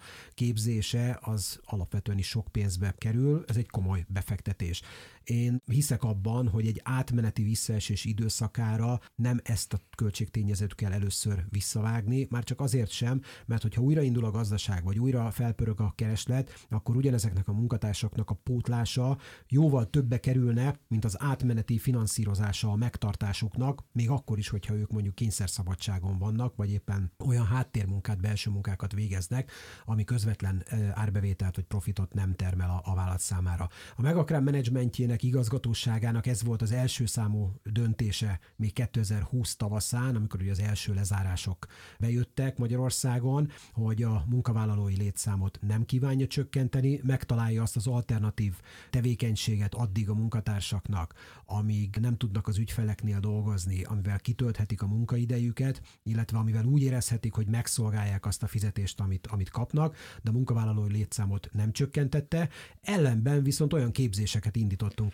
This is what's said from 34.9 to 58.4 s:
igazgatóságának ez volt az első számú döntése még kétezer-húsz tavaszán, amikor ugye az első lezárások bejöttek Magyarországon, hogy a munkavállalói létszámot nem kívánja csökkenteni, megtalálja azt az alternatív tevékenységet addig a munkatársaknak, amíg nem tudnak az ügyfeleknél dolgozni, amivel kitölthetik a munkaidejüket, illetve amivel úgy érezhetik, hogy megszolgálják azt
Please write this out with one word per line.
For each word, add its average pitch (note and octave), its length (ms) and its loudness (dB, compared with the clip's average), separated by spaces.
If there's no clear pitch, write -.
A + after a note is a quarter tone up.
igazgatóságának A#2 1120 0
ez A#2 160 -2
volt A2+ 180 0
az G#2+ 100 0
első B2 340 0
számú G#2 460 0
döntése G#2+ 760 0
még G#2+ 180 -2
kétezer-húsz A2 840 0
tavaszán, A#2 600 -2
amikor G#2+ 260 -2
ugye G2 100 0
az F#2 80 0
első G#2 340 0
lezárások F#2+ 720 0
bejöttek A#2+ 580 0
Magyarországon, B2+ 920 2
hogy A2 320 0
a G#2+ 260 2
munkavállalói A2 640 2
létszámot G2 680 -2
nem G#2+ 240 2
kívánja C3+ 420 2
csökkenteni, C3+ 760 2
megtalálja A#2 580 2
azt A2+ 140 0
az A#2 120 0
alternatív G#2+ 680 0
tevékenységet A2+ 840 2
addig G#2+ 360 0
a G#2+ 40 2
munkatársaknak, G#2 1000 -2
amíg G#2 560 0
nem A#2+ 160 2
tudnak G#2 300 -2
az G2 100 0
ügyfeleknél G#2+ 640 0
dolgozni, G2 640 0
amivel G2+ 360 -2
kitölthetik A2 640 -2
a G2+ 60 0
munkaidejüket, A#2+ 920 0
illetve A2+ 340 0
amivel A2 280 2
úgy C#3+ 160 6
érezhetik, A#2+ 520 0
hogy G#2+ 140 0
megszolgálják G#2+ 800 0
azt G2+ 180 -2